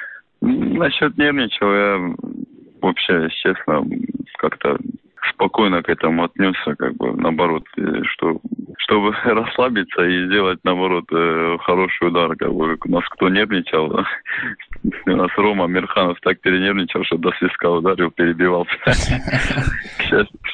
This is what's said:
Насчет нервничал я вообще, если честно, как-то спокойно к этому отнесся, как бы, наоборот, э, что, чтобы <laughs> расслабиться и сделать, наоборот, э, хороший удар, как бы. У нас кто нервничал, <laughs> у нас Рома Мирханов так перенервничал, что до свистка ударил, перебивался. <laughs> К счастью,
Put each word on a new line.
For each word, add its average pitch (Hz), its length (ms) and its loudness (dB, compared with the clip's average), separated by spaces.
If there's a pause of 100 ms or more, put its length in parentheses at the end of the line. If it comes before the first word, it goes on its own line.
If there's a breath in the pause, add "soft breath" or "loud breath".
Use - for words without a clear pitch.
(420 loud breath)
Насчет 156 760 0
нервничал 139 560 2
я 98 420 0 (640)
вообще, 90 420 2
если 92 300 0
честно, - 320 0 (520)
как-то - 400 0 (560)
спокойно 92 500 2
к - 60 -4
этому 82 360 2
отнесся, 90 500 0
как - 200 -4
бы, - 180 -2
наоборот, 82 500 0 (140)
э, 76 260 -2
что, - 360 -2 (380)
чтобы 104 340 2
<laughs> - 120 -6
расслабиться 113 840 0
и 90 200 2
сделать, 92 360 2
наоборот, 90 480 0
э, 82 520 2
хороший 90 440 2
удар, 85 280 2
как 67 180 -2
бы. 80 320 0
У - 60 -4
нас 87 180 2
кто - 200 2
нервничал, 92 680 0 (520 loud breath)
<laughs> - 540 -6
у 95 100 0
нас 92 220 2
Рома 101 300 2
Мирханов 90 540 0
так 95 200 0
перенервничал, 92 640 0
что - 140 -2
до 87 160 0
свистка - 360 0
ударил, 87 420 0
перебивался. 87 640 0
<laughs> - 80 -16
К - 1160 -2
счастью, - 380 0 (140)